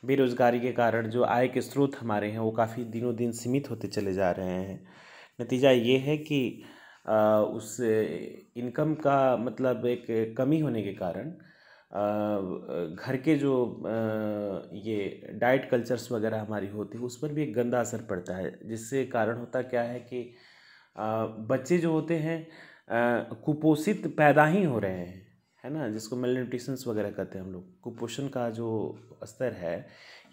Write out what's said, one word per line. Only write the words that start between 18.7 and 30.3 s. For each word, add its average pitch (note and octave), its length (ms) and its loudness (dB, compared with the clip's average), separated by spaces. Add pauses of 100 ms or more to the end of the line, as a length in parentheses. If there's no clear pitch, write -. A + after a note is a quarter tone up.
कारण A#2 320 0
होता A#2+ 240 -4
क्या B2 200 -2
है A#2+ 180 -4
कि, A#2+ 340 -10 (640)
अ, A2 280 0
बच्चे C3 520 0
जो E3 140 2
होते D#3 220 0
हैं, D#3+ 340 -2 (420)
अ, A#2+ 440 2
कुपोषित D3+ 760 2 (100)
पैदा D3+ 280 8
ही F#3 180 4
हो B2+ 160 2
रहे F#2+ 180 -2
हैं, F#2 300 -10 (380)
है C3+ 80 -8
ना, D3 160 -4
जिसको A2 260 -6
malnutritions B2+ 720 -2
वगैरह G#2+ 240 -2
कहते G2 260 -6
हैं F#2+ 80 -8
हम F#2+ 60 -10
लोग। - 280 -14
कुपोषण A#2 480 -8
का B2 220 -2
जो A2+ 500 -4 (240)
स्तर B2 300 -4
है, F2+ 340 -6 (460)